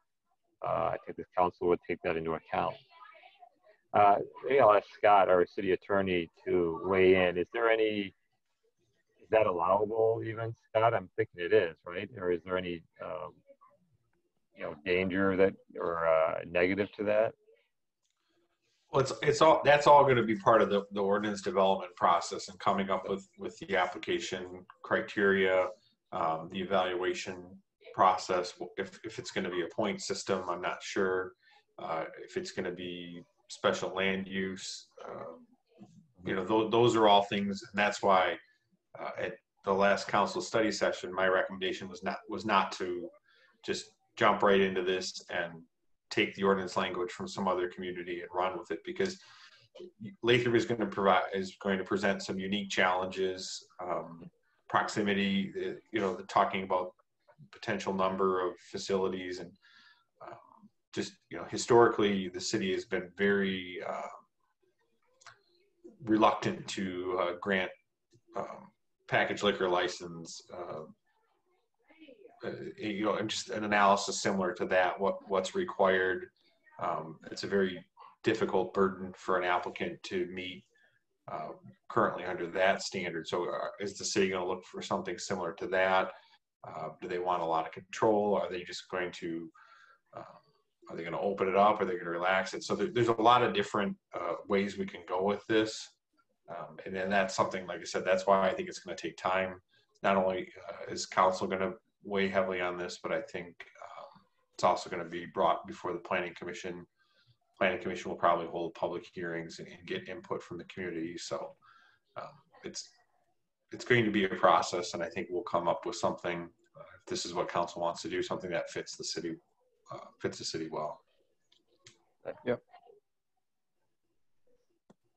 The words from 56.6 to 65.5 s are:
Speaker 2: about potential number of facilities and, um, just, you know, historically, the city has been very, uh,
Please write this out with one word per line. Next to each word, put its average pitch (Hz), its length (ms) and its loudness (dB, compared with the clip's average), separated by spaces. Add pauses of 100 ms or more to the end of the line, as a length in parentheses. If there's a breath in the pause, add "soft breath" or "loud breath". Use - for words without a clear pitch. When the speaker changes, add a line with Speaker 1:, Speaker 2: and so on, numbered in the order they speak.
Speaker 2:
about 92 300 -4 (580)
potential 101 420 -6
number 95 540 0
of 85 60 -4 (180)
facilities 95 680 -4
and, 87 120 -14 (720 soft breath)
um, - 120 -16 (560)
just, 101 200 -6 (160)
you 90 80 -12
know, 85 120 -10
historically, 104 800 4
the 92 100 -8
city 95 320 -2
has 90 140 -4
been 90 320 -6
very, 95 680 0
uh, - 220 -6 (2000)